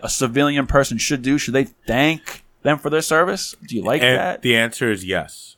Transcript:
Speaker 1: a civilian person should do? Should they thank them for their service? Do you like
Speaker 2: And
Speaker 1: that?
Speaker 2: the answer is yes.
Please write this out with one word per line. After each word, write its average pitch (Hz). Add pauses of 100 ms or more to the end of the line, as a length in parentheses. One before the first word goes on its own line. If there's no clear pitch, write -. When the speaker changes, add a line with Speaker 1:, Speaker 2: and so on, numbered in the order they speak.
Speaker 1:
a 113
civilian 139
person 135
should 131
do? 135
Should 123
they 135
thank - (180)
them 147
for 143
their 156
service? 180 (100)
Do 117
you 104
like 127
Speaker 2:
And 127
Speaker 1:
that? -
Speaker 2:
the 120
answer 113
is 92
yes. 90